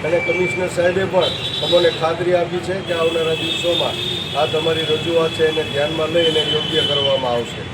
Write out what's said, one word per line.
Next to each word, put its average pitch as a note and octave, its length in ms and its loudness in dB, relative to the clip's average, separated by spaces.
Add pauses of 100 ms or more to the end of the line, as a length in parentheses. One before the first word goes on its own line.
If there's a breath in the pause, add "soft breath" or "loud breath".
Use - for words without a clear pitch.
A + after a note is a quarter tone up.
અને E3 160 2
કમિશનર F3+ 480 0
સાહેબે F3+ 380 0
પણ F3 180 2 (400)
અમને E3+ 260 4
ખાતરી E3 460 0
આપી F3 220 0
છે F3+ 160 -4
કે F#3 200 -4
આવનારા E3 400 0
દિવસોમાં D#3+ 600 0 (420)
આ D3+ 80 2
તમારી D#3+ 360 0
રજૂઆત D#3+ 500 0
છે, D#3+ 160 2
એને D#3 160 0
ધ્યાનમાં D3+ 440 -2
લઈ E3 180 2
અને D#3 140 2
યોગ્ય D#3 420 0
કરવામાં C#3 500 0
આવશે. A#2 300 -4 (120)